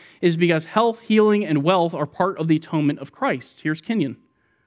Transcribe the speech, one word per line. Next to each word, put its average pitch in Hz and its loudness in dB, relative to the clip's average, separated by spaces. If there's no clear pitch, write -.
is 170 2
because 165 2
health, 226 0
healing, 214 4
and 151 0
wealth 170 0
are 147 -4
part 185 -4
of 165 -4
the 160 4
atonement 156 -2
of - -14
Christ. 196 -6
Here's 156 -4
Kenyon. 160 -4